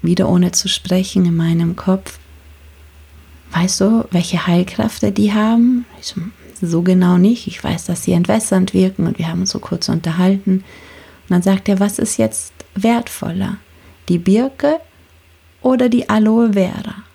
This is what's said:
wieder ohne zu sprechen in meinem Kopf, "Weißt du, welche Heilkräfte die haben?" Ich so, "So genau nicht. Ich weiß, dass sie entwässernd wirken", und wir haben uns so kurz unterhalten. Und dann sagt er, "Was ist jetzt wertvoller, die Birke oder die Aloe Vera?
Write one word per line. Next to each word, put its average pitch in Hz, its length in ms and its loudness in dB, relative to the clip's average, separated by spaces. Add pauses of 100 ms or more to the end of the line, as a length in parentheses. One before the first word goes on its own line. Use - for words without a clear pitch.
wieder 170 260 0
ohne 175 240 2
zu - 160 -4
sprechen 185 580 -2
in 170 100 0
meinem 165 400 0
Kopf, - 420 -4 (1300)
"Weißt 175 280 0
du, 220 300 2
welche 175 360 0
Heilkräfte 190 640 0
die 208 220 0
haben?" 233 520 2 (160)
Ich - 80 -14
so, - 120 -10 (400)
"So 170 220 0
genau 180 360 4
nicht. 220 280 2
Ich - 160 -12
weiß, - 240 -6
dass 175 180 -6
sie 180 80 0
entwässernd 185 600 0
wirken", 190 340 0
und 170 120 -4
wir 165 100 -4
haben 170 120 -4
uns 190 100 -2
so - 80 -6
kurz - 300 -6
unterhalten. 185 760 0 (640)
Und - 20 -2
dann 180 120 2
sagt 196 260 0
er, 196 120 2
"Was 202 180 0
ist - 200 -4
jetzt - 340 -2 (220)
wertvoller, 196 840 -4 (520)
die 175 100 2
Birke 262 600 0 (840)
oder 247 280 2
die 240 200 0
Aloe 220 440 4
Vera? 196 420 -2 (200)